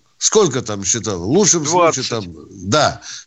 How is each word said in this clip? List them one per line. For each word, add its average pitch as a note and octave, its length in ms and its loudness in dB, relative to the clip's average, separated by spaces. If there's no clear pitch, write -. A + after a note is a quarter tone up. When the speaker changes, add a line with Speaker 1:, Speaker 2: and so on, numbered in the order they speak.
Speaker 1:
Сколько D#3+ 440 2
там G#2 220 -8
считал? G#2 360 -4
В F2 80 -6
лучшем E3+ 360 2
случае D3+ 400 2
Speaker 2:
Двадцать. - 60 -6
Speaker 1:
там, A2+ 140 -4
да, G2+ 500 0